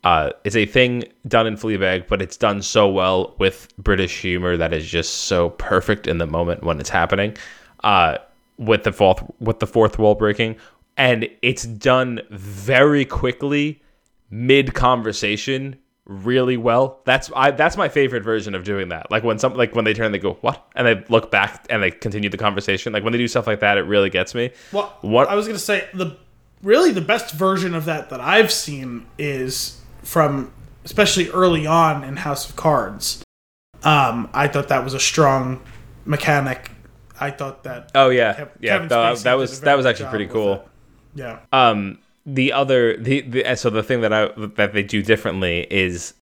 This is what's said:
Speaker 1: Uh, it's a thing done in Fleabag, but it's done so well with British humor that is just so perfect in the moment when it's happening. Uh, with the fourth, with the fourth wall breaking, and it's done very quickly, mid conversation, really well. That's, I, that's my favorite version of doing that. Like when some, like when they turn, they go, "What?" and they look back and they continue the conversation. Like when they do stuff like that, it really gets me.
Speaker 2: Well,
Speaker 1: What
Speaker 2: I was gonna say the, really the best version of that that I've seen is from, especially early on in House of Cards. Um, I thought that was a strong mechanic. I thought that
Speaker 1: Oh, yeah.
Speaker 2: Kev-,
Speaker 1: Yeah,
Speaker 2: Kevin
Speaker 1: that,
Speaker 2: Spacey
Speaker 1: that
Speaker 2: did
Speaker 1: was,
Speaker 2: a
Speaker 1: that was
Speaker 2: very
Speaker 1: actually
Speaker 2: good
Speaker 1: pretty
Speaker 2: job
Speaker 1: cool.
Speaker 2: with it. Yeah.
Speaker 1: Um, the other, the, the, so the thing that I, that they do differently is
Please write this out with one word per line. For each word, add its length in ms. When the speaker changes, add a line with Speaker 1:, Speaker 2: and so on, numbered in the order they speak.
Speaker 1:
Uh, 280
it's 140
a 80
thing 400
done 180
in 80
Fleabag, 540
but 120
it's 140
done 260
so 280
well 500
with 380
British 420
humor 380
that 160
is 160
just 240
so 260
perfect 560
in 100
the 100
moment 360
when 180
it's 80
happening. 480
Uh, 320
with 260
the 80
fourth, 320
with 200
the 80
fourth 300
wall 180
breaking, 420
and 300
it's 220
done 560
very 760
quickly, 760
mid 440
conversation, 1000
really 520
well. 480
That's, 300
I, 160
that's 260
my 120
favorite 340
version 320
of 100
doing 240
that. 200
Like 140
when 160
some, 160
like 180
when 120
they 80
turn, 180
they 80
go, 220
"What?" 220
and 100
they 240
look 220
back 380
and 120
they 100
continue 380
the 80
conversation. 560
Like 100
when 100
they 40
do 120
stuff 180
like 140
that, 160
it 60
really 280
gets 240
me. 160
Speaker 2:
Well, 280
Speaker 1:
What 280
Speaker 2:
I 60
was 120
gonna 120
say 340
the, 240
really 300
the 100
best 320
version 400
of 120
that 260
that 80
I've 320
seen 560
is 640
from, 480
especially 440
early 360
on 380
in 140
House 300
of 80
Cards. 680
Um, 500
I 140
thought 200
that 160
was 100
a 60
strong 600
mechanic. 640
I 120
thought 320
that 320
Speaker 1:
Oh, 140
yeah. 240
Speaker 2:
Kev-, 160
Speaker 1:
Yeah, 140
Speaker 2:
Kevin 160
Speaker 1:
that, 260
Speaker 2:
Spacey 80
Speaker 1:
that 80
Speaker 2:
did 80
Speaker 1:
was, 200
Speaker 2:
a 40
Speaker 1:
that 140
was 80
Speaker 2:
very 80
Speaker 1:
actually 120
Speaker 2:
good 40
Speaker 1:
pretty 160
Speaker 2:
job 80
Speaker 1:
cool. 180
Speaker 2:
with 80
it. 80
Yeah. 240
Speaker 1:
Um, 460
the 260
other, 460
the, 240
the, 340
so 140
the 140
thing 180
that 100
I, 160
that 180
they 100
do 200
differently 680
is 540